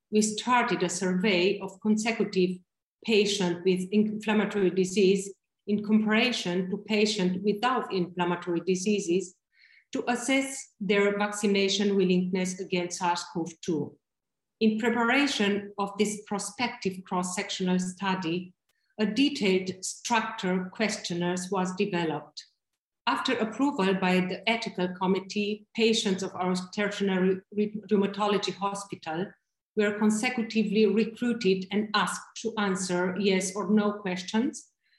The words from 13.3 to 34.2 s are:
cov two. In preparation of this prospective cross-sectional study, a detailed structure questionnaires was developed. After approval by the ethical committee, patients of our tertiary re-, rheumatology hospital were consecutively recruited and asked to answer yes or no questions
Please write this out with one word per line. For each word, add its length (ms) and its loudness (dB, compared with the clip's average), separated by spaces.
cov 160 -4
two. 300 -2
In 200 4
preparation 1000 2
of 200 -4
this 280 0
prospective 800 -6
cross-sectional 720 -2
study, 760 -4
a 80 2
detailed 640 2
structure 880 -2
questionnaires 800 -4
was 240 -2
developed. 680 -4
After 320 0
approval 560 0
by 260 2
the 300 -4
ethical 380 -2
committee, 680 -2
patients 480 2
of 100 -6
our 220 0
tertiary 680 0
re-, 320 2
rheumatology 680 2
hospital 720 -6
were 220 2
consecutively 880 2
recruited 840 0
and 240 0
asked 480 -2
to 160 -4
answer 580 0
yes 380 0
or 160 -4
no 220 4
questions 760 -4